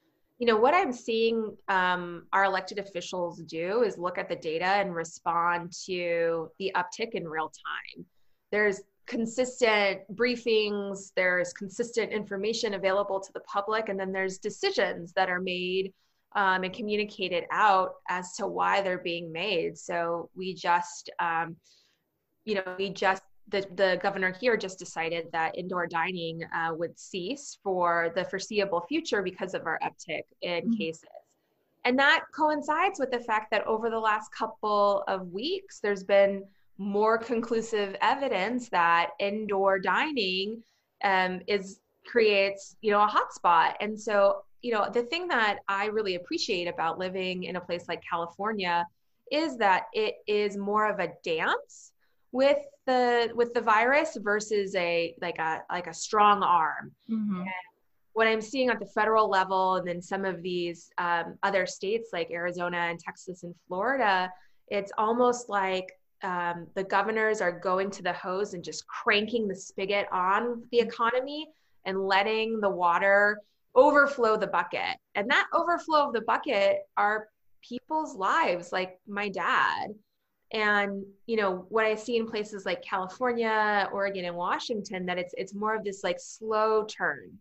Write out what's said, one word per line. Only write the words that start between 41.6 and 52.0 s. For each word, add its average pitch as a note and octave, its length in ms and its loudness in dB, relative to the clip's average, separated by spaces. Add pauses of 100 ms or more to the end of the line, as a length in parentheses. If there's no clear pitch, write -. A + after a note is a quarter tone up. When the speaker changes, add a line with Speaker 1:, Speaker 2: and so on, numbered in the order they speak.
Speaker 1:
creates, G3 720 2
you G#3+ 100 0
know, G#3 120 6
a G#3+ 40 6
hotspot. F#3+ 720 4
And G#3 200 -4
so, G3 440 4 (180)
you A#3+ 100 -2
know, G#3 180 2
the A#3 120 0
thing E4+ 260 -4
that A3 300 2 (100)
I G3 200 0
really G#3 260 -2
appreciate F3 520 -4
about E3+ 320 -2
living F#3 460 -4
in F3+ 120 -6
a F3 40 -4
place F3 280 -6
like E3+ 120 -4 (100)
California F3 760 -2 (440)
is C#4+ 280 0
that G3 340 4
it G#3+ 220 -2 (120)
is G#3 300 0
more G#3 320 0
of G#3 100 -2
a E3+ 140 -2 (100)
dance F#3+ 720 -4 (400)